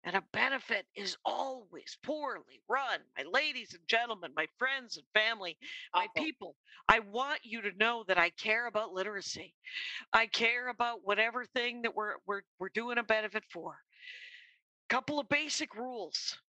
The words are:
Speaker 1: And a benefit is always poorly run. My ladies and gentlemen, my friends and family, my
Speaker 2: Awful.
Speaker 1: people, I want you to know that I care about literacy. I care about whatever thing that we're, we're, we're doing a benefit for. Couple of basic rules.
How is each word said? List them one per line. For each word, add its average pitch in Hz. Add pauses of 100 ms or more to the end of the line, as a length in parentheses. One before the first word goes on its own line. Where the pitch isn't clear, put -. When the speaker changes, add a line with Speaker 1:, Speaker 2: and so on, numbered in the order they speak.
Speaker 1:
And 175
a 190
benefit 233
is 190
always 208
poorly 254
run. 226 (140)
My 135
ladies 254
and 170
gentlemen, 214
my 156 (140)
friends 254
and 147
family, 214 (380)
my 180
Speaker 2:
Awful. -
Speaker 1:
people, 208 (300)
I 226
want 247
you 226
to 202
know 220
that 185
I 170
care 220
about 214
literacy. 185 (580)
I 226
care 240
about 240
whatever 220
thing 240
that 233
we're, 208 (100)
we're, 196 (160)
we're 190
doing 233
a 233
benefit 214
for. 156 (1040)
Couple 262
of 220
basic 294
rules. 226 (180)